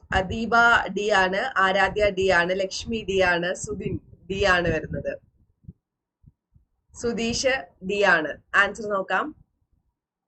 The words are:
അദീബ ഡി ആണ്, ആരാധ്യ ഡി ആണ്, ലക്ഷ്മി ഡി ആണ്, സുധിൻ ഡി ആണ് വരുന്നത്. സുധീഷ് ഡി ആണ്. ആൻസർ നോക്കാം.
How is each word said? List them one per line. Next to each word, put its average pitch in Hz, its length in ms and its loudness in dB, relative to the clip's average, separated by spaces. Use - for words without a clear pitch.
അദീബ 202 380 -2
ഡി 208 120 -2
ആണ്, 190 500 0
ആരാധ്യ 190 520 2
ഡി 190 180 0
ആണ്, 180 320 2
ലക്ഷ്മി 208 480 -6
ഡി 190 120 0
ആണ്, 180 340 0
സുധിൻ 190 460 -6
ഡി 196 140 -2
ആണ് 175 240 4
വരുന്നത്. 156 500 -6
സുധീഷ് 233 760 -4
ഡി 202 160 -2
ആണ്. 165 360 2
ആൻസർ 202 340 0
നോക്കാം. 202 480 -4